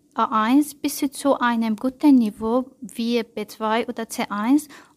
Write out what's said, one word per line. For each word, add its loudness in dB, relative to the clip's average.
A 0
eins 2
bis -6
zu 0
einem 0
guten 4
Niveau 0
wie -4
B -10
zwei -4
oder -10
C -6
eins 0